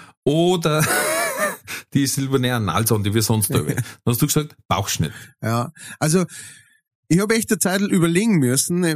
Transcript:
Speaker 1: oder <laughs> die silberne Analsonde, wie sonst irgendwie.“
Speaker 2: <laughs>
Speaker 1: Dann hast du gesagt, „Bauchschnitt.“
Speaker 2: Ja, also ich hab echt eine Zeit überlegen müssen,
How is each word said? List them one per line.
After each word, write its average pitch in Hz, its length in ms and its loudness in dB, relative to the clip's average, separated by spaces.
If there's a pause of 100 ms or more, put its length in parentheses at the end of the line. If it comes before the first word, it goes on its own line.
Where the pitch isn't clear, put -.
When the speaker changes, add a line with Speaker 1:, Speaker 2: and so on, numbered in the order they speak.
(240)
Speaker 1:
oder 165 600 2 (540)
<laughs> - 540 -8
die 139 140 2
silberne 131 480 -2
Analsonde, 104 580 0
wie 110 80 2
sonst 110 280 0
irgendwie.“ 76 260 -2
Speaker 2:
<laughs> - 0 -
Speaker 1:
Dann - 80 -2 (220)
hast 117 160 0
du 151 60 2
gesagt, 151 280 -2 (120)
„Bauchschnitt.“ 90 460 -2 (280)
Speaker 2:
Ja, 117 300 -2 (280)
also 165 260 0 (840)
ich 165 100 4
hab 208 120 0
echt 226 200 0
eine 202 80 0
Zeit 196 220 0
überlegen 190 560 2
müssen, 135 460 2 (120)